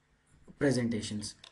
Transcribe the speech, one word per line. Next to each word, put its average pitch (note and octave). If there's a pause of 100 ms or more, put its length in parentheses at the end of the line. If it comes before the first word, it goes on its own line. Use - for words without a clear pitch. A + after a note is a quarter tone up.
(600)
presentations. A2 (160)